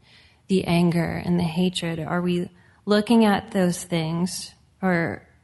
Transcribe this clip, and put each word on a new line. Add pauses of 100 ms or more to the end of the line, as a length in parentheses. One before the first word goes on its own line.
(480)
the
anger
and
the
hatred?
Are
we (360)
looking
at
those
things, (280)
or (160)